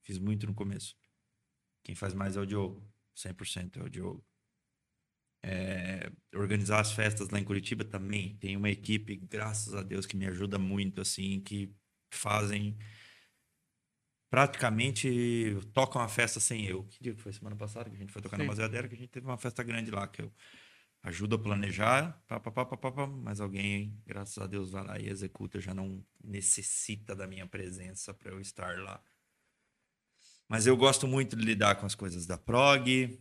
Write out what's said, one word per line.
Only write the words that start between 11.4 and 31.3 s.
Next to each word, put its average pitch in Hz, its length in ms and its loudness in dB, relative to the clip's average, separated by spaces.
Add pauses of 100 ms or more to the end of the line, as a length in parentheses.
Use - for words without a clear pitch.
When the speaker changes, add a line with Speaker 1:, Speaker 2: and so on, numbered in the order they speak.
Speaker 1:
que 98 320 -6 (360)
fazem, 104 680 0 (1500)
praticamente 120 1300 4 (160)
tocam 131 280 4
a 117 60 2
festa 113 320 0
sem 107 280 0
eu. 95 180 -4
Que - 180 -20
dia 120 120 -4
que 107 60 -14
foi? 101 120 -10
Semana 104 240 -10
passada, 110 340 -8
que 107 60 -14
a - 20 -14
gente 98 140 -10
foi 104 100 -10
tocar 104 160 -6
na 101 60 2
Speaker 2:
Sim. - 40 0
Speaker 1:
Mazeadeira, 113 400 -2
que 117 60 -10
a 113 40 -16
gente 123 120 -14
teve 127 160 -10
uma 127 120 -4
festa 123 260 -4
grande 117 260 -2
lá, 101 160 -2
que - 160 -10
eu 104 100 -8 (680)
ajudo 98 340 0
a - 20 2
planejar, 107 880 2
pá, 113 140 -4
pá, 113 100 -8
pá, 123 140 0
pá, 123 120 -8
pá, 131 160 -4
pá, 139 140 -2
mas 120 340 -6
alguém, 101 640 -2
graças 101 340 -10
a 98 80 -6
Deus, 95 260 -4
vai 98 120 -6
lá 101 140 -8
e 104 100 -6
executa, 98 520 -6
já 95 120 -6
não 95 320 -6 (180)
necessita 104 920 -2
da 98 140 -8
minha 95 180 -12
presença 92 680 -10
pra 98 200 -14
eu 95 80 -10
estar 90 380 -8
lá. 95 220 -10 (1500)
Mas 113 180 4
eu 127 100 10
gosto 156 300 8
muito 131 300 2